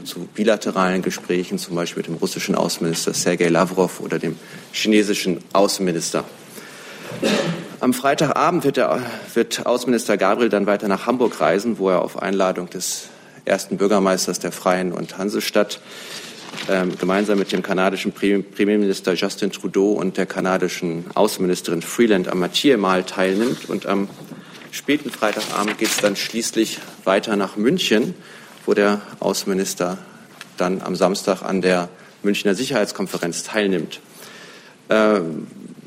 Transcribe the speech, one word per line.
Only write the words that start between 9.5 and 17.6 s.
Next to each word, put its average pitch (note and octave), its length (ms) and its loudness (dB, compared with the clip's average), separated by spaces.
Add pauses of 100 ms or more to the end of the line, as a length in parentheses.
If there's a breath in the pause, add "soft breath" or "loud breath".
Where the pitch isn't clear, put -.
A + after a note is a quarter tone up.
Außenminister A#2+ 500 2
Gabriel G#2+ 320 4
dann G2+ 180 2
weiter G2+ 220 2
nach F#2+ 180 0
Hamburg A#2+ 340 0
reisen, G2 380 2
wo F#2+ 120 2
er F2 120 4
auf - 180 -6
Einladung F#2 500 0
des - 340 -6 (400 loud breath)
ersten G2 320 0
Bürgermeisters F#2+ 640 2
der F2 100 -4
Freien F#2 420 0
und E2 240 -8
Hansestadt, G#2 640 -2 (880 loud breath)
ähm, F#2 300 0
gemeinsam G2+ 400 2
mit F#2+ 140 0
dem F#2 100 0